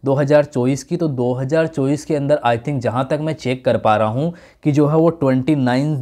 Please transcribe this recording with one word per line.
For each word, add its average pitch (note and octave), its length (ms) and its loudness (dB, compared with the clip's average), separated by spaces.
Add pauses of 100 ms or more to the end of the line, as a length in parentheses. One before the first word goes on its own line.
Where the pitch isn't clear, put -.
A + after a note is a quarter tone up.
दो C3+ 100 0
हज़ार C#3+ 300 4
चौबीस C3 400 -2
की, F3 120 -6
तो E3 120 -2
दो B2 260 -2
हज़ार C3+ 320 -2
चौबीस D3 380 -2
के D#3 120 -2
अंदर C#3+ 300 0
I A#2+ 100 4
think C#3 220 -4
जहाँ A#2+ 320 -2
तक D3+ 120 0
मैं D#3 100 -2
चेक B2+ 320 -4
कर A#2 140 2
पा G#2+ 180 2
रहा G#2+ 120 2
हूँ C#3 240 -2 (300)
कि D3+ 100 0
जो C#3+ 140 4
है D3 100 0
वो D#3+ 140 4
ट्वेंटी C3+ 440 0
नाइन C3+ 480 0